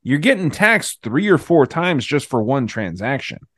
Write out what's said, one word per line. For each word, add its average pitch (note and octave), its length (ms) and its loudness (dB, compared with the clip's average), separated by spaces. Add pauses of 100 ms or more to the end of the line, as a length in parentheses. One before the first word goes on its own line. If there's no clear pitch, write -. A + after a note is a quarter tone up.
you're C3 160 0
getting F#3+ 300 2
taxed G3+ 540 0
three D3 240 -2
or F3+ 100 6
four D#3 300 4
times E3 380 -2
just C#3+ 220 -2
for A#2 140 0
one B2+ 240 0
transaction, G#2+ 720 -6 (180)